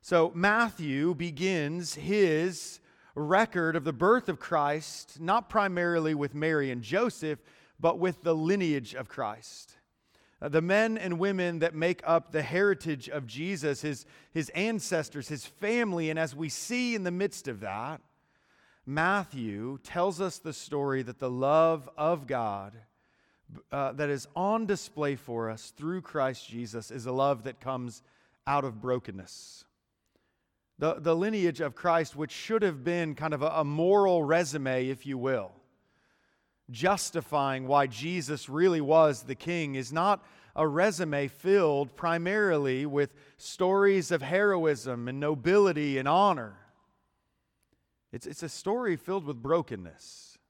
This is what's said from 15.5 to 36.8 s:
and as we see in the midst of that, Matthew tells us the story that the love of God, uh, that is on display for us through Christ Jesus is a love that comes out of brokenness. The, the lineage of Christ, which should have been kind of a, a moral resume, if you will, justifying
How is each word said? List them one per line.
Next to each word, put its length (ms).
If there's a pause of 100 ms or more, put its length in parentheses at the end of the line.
and 80
as 160
we 140
see 480
in 80
the 80
midst 380
of 100
that, 400 (880)
Matthew 960
tells 360
us 200
the 140
story 500
that 160
the 100
love 680
of 300
God, 480 (1000)
uh, 200
that 180
is 260
on 300
display 500
for 360
us 260
through 240
Christ 480
Jesus 400
is 160
a 60
love 320
that 160
comes 420 (460)
out 180
of 160
brokenness. 840 (1160)
The, 160
the 200
lineage 460
of 140
Christ, 400
which 160
should 320
have 200
been 300
kind 220
of 80
a, 140
a 60
moral 600
resume, 680
if 160
you 140
will, 320 (1200)
justifying 960